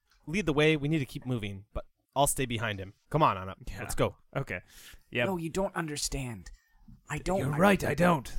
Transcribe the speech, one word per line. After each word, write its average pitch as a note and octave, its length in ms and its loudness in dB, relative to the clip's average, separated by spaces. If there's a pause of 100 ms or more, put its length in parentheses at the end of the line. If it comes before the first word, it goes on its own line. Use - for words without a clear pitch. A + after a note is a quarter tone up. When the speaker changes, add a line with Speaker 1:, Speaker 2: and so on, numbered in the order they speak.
(260)
Speaker 1:
lead E3+ 220 -2
the D3+ 60 2
way. D3+ 220 6
We C#3+ 120 -2
need D#3 120 2
to C3 60 -2
keep - 180 -12
moving, G#2 480 -4
but - 140 -10 (300)
I'll C#3 100 6
stay C3+ 220 0
behind A2 320 -2
him. F#2+ 140 -12 (180)
Come - 100 4
on, A2+ 160 4
Anna. F#2 160 -8 (160)
Speaker 2:
Yeah. - 120 -8
Speaker 1:
Let's - 120 -4
go. A#2 220 0 (200)
Speaker 2:
Okay. F#2+ 260 -6 (500)
Yep. A#2+ 160 0
Speaker 3:
No, F#3+ 100 -2
you E3 140 -6
don't F#3+ 240 -2
understand. C3+ 760 -6 (580)
I D3+ 120 -6
don't F3+ 220 0
Speaker 2:
You're D3 120 0
Speaker 3:
I C#3+ 60 0
Speaker 2:
right, G3 240 6
I D3 100 0
don't. D#3+ 460 2